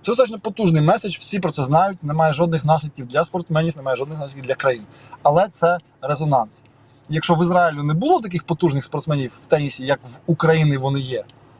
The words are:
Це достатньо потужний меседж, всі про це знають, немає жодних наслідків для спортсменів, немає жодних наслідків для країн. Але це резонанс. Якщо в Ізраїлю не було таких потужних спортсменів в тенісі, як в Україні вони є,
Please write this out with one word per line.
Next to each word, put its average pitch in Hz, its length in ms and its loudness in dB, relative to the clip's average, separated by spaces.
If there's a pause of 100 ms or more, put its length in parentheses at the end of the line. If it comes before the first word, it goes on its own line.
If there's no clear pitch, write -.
Це 202 80 -4
достатньо 226 280 2
потужний 185 440 0
меседж, 196 360 2
всі - 200 -6
про 175 120 -2
це 147 140 -6
знають, 175 400 2
немає 156 280 2
жодних 160 320 0
наслідків 151 420 0
для 143 180 0
спортсменів, 165 520 -4
немає 135 200 -4
жодних 147 220 -6
наслідків 139 280 -12
для 131 80 -2
країн. 123 300 0 (380)
Але 170 260 4
це 175 300 0 (240)
резонанс. 135 640 -2 (440)
Якщо 160 260 0
в 160 80 2
Ізраїлю 170 400 2
не 151 120 0
було 285 260 2
таких 180 240 -6
потужних 147 400 0
спортсменів 143 560 -4
в - 60 -18
тенісі, 143 400 0
як 139 180 0
в - 220 -18
Україні 160 500 2
вони 135 240 -2
є, 127 240 -8 (360)